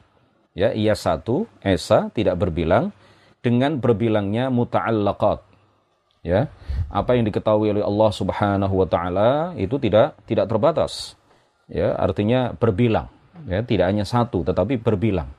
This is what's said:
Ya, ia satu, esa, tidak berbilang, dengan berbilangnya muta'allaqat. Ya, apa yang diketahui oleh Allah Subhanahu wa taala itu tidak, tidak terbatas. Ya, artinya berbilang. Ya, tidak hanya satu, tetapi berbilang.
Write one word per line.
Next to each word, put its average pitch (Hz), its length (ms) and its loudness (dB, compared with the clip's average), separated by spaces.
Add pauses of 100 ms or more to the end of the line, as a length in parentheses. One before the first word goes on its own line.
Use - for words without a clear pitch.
(520)
Ya, 101 240 0
ia 107 160 2
satu, 107 560 -2 (160)
esa, 110 480 2
tidak 95 240 0
berbilang, 87 560 0 (480)
dengan 127 400 0
berbilangnya 113 720 0
muta'allaqat. 104 1040 -2 (680)
Ya, 98 240 0 (400)
apa 123 320 0
yang 110 80 0
diketahui 107 480 0
oleh 104 80 0
Allah 104 240 2
Subhanahu 98 720 0
wa 92 80 2
taala 104 720 0
itu 98 160 -2
tidak, 120 480 2
tidak 104 240 0
terbatas. 110 720 -2 (480)
Ya, 90 320 -2
artinya 104 560 0
berbilang. 110 560 0 (320)
Ya, 95 160 -4
tidak 98 320 0
hanya 104 160 -2
satu, 120 400 0
tetapi 92 320 0
berbilang. 95 480 -2 (120)